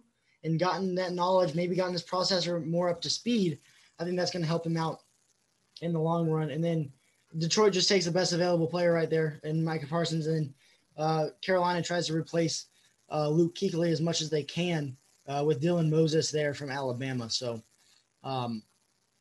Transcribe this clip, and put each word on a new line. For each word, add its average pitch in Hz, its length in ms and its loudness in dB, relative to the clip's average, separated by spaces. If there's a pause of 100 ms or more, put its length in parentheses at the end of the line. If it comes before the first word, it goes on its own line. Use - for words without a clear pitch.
(440)
and 160 160 0
gotten 180 360 0
that 180 180 -2
knowledge, 180 400 4
maybe 180 220 0
gotten 180 180 0
his 170 100 -4
processor 175 600 0
more 170 240 0
up 170 120 -2
to 143 100 -4
speed, 196 480 0 (400)
I 170 40 -4
think 180 140 -2
that's 175 140 -2
gonna 175 160 -2
help 165 180 -2
him 165 100 -2
out 160 280 -4 (800)
in 170 100 -2
the 160 60 0
long 165 280 2
run. 156 220 0
And 151 140 -4
then 165 280 -2 (460)
Detroit 190 360 4
just 185 160 2
takes 185 160 4
the 170 60 -2
best 180 220 2
available 170 340 2
player 175 260 2
right 165 160 2
there 156 340 0
in 160 200 0
Micah 160 240 -4
Parsons, 160 400 0
and, 156 260 -2 (440)
uh, 156 320 0 (120)
Carolina 175 400 2
tries 175 240 -2
to 156 80 -4
replace, 165 520 0 (460)
uh, 151 160 0
Luke 170 280 4
Kuechly 170 340 0
as 151 120 2
much 165 200 0
as 156 80 -6
they 147 140 0
can, 156 520 -4 (320)
uh, 143 160 -2
with 147 160 2
Dylan 170 300 2
Moses 156 400 4
there 147 240 0
from 143 160 -10
Alabama. 131 600 -4
So, 117 320 -6 (600)
um, 120 380 -6 (600)